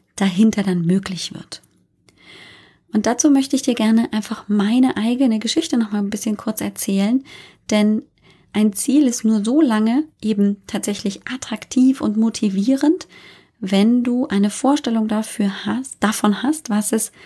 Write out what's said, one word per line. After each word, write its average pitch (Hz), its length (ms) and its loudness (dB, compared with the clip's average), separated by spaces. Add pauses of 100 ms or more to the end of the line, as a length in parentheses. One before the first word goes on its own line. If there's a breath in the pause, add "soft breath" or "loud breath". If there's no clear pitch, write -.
(160)
dahinter 202 480 2
dann 180 200 0
möglich 185 500 -2
wird. - 280 -16 (1300 loud breath)
Und 214 120 0
dazu 240 240 2
möchte 269 260 2
ich 262 60 -2
dir 240 140 0
gerne 226 380 2
einfach 214 340 -6
meine 214 500 2
eigene 233 420 0
Geschichte 269 380 -2
noch 220 140 -2
mal 208 80 -2
ein 202 100 -2
bisschen 208 280 -4
kurz - 240 -6
erzählen, 202 640 -2 (460 loud breath)
denn 214 340 2 (500 soft breath)
ein 208 200 2
Ziel 269 340 2
ist 233 180 -2
nur 220 180 2
so 254 180 2
lange 233 440 2 (160)
eben 202 360 0 (100)
tatsächlich 202 600 -6
attraktiv 254 720 0
und 214 160 -2
motivierend, 226 920 0 (520 loud breath)
wenn 214 440 2
du 247 240 -2
eine 202 220 0
Vorstellung 240 580 0
dafür 214 580 -4
hast, 226 360 -6
davon 208 420 0
hast, 302 260 -2
was 208 220 -2
es 220 200 -2 (140 loud breath)